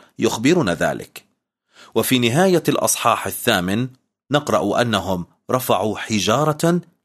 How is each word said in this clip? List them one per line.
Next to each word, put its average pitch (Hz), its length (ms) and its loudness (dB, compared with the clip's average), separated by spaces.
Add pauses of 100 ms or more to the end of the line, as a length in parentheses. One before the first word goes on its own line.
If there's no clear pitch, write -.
(180)
يخبرنا 117 560 2
ذلك. 76 500 -6 (720)
وفي 120 240 2
نهاية 156 500 2
الأصحاح - 580 0
الثامن: 101 600 -2 (420)
نقرأ 110 520 0
أنهم 95 440 -2 (240)
رفعوا 107 480 0
حجارة 147 840 0 (240)